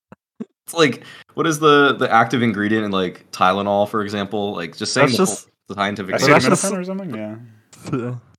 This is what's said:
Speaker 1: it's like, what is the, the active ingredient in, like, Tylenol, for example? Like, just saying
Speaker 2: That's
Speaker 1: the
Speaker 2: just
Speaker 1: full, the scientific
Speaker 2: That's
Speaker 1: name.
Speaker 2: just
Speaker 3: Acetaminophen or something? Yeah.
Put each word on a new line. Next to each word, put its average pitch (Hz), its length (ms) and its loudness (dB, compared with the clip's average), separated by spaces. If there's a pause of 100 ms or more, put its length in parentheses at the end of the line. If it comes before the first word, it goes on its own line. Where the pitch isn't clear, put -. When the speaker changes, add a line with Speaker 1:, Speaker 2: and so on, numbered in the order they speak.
(380)
Speaker 1:
it's - 360 -18
like, 165 300 0 (280)
what 151 140 -4
is 156 120 0
the, 143 360 6
the 120 180 -2
active 120 300 4
ingredient 107 420 0
in, 104 60 -4
like, 92 400 -4
Tylenol, 101 580 0
for 107 140 -4
example? 101 520 -6
Like, 85 220 -10
just - 160 -6
saying 131 140 2
Speaker 2:
That's 120 100 0
Speaker 1:
the 190 80 4
Speaker 2:
just 190 200 -4
Speaker 1:
full, - 80 -20 (160)
the 98 80 -10
scientific 101 360 -4
Speaker 2:
That's - 160 0
Speaker 1:
name. 147 100 8
Speaker 2:
just 151 280 2
Speaker 3:
Acetaminophen 196 120 -4
or 180 60 -6
something? 190 300 -8
Yeah. 117 1040 -10 (220)